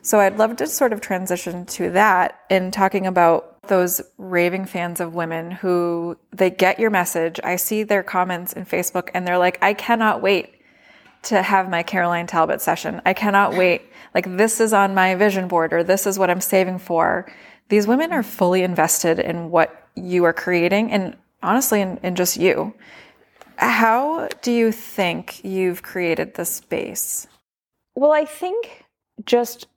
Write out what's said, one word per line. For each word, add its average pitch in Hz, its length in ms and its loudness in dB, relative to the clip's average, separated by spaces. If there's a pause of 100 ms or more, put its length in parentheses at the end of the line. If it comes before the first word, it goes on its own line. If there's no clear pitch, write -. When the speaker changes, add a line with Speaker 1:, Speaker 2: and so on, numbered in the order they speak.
Speaker 1:
So - 160 2
I'd 202 200 2
love 220 180 0
to 285 100 -4
sort 254 260 0
of 208 80 -6
transition 180 640 -6
to 180 240 -4
that 185 500 2 (100)
in 185 220 0
talking 190 340 0
about 175 640 2
those 180 320 2 (180)
raving 185 460 -2
fans 175 340 -6
of 165 160 -6
women 165 380 -6
who, 170 640 -2 (160)
they 185 180 2
get 185 300 0
your 226 100 2
message. 170 540 -2
I 180 100 -2
see 214 300 -2
their 208 180 0
comments 180 500 -4
in 185 140 -12
Facebook, 175 480 -4
and 180 100 -4
they're 180 140 0
like, 180 240 2
"I 202 100 4
cannot 220 480 0
wait - 360 0 (680)
to 196 180 2
have 190 280 2
my 170 140 -2
Caroline 175 420 -2
Talbot 165 340 0
session. 165 460 -4
I 185 60 2
cannot 202 420 2
wait. 180 280 2 (340)
Like, 185 200 -2
this 220 220 2
is 220 140 2
on 196 240 4
my 185 180 4
vision 190 320 2
board," 165 260 0
or, 170 120 2
"This 190 240 2
is 190 100 -2
what 185 100 2
I'm 180 120 0
saving 185 400 0
for." 175 460 0 (420)
These 202 180 2
women 302 260 2
are 294 120 0
fully 180 400 0
invested 170 560 2
in 170 320 -4
what 165 180 4 (240)
you 180 300 0
are 165 80 6
creating 180 580 2
and 185 260 -2 (240)
honestly 214 400 2
in, 190 220 -4
in 180 140 -4
just 180 200 0
you. 185 380 0 (840)
How 240 680 2 (140)
do 247 80 -2
you 226 220 4
think - 720 -6
you've 185 380 -2
created 170 520 -4
this 175 180 -6
space? - 760 -8 (680)
Speaker 2:
Well, 285 160 4
I 302 140 2
think 370 600 -8 (400)
just - 520 0